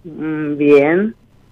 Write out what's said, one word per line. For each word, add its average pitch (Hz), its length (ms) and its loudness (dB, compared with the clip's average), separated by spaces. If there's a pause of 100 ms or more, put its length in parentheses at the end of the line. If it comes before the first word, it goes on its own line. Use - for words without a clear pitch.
Mm, 151 520 -8
bien. 147 580 2 (380)